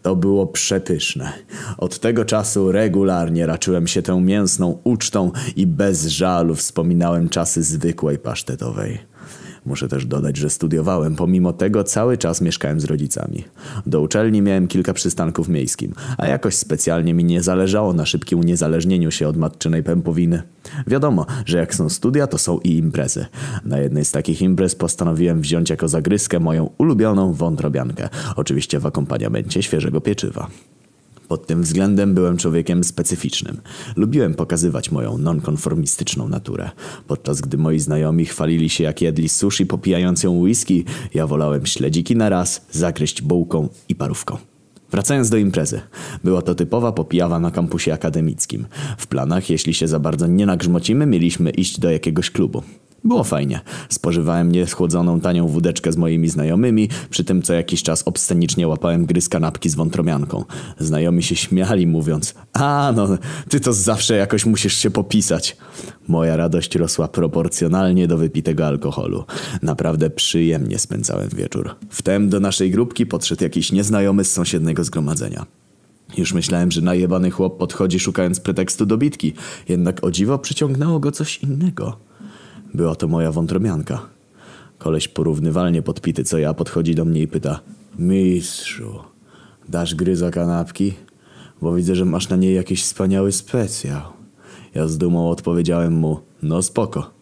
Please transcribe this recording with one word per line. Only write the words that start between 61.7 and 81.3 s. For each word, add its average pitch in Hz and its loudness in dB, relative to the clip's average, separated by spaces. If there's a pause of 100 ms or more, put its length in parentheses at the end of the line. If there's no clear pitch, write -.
mówiąc: 78 0 (180)
„A, 143 2
no, 101 2 (400)
ty 143 2
to 123 2
zawsze 107 2
jakoś 98 2
musisz 101 2
się 104 2
popisać”. 95 0 (520)
Moja 82 4
radość 82 0
rosła 82 0
proporcjonalnie 87 2
do 82 2
wypitego 78 0
alkoholu. 71 -2 (380)
Naprawdę 78 0
przyjemnie 78 0
spędzałem 50 -4
wieczór. - -6 (140)
Wtem 101 2
do 98 2
naszej 95 2
grupki 117 2
podszedł - -2
jakiś 85 0
nieznajomy 98 2
z - 0
sąsiedniego 82 0
zgromadzenia. 71 -4 (720)
Już 92 0
myślałem, 87 2
że 82 0
najebany 90 2
chłop 92 -2
podchodzi, 92 0
szukając 90 0
pretekstu 95 -2
do 110 2
bitki, 131 0 (360)
jednak 87 0
o 92 2
dziwo 104 2
przyciągnęło 147 0
go 143 0
coś - -6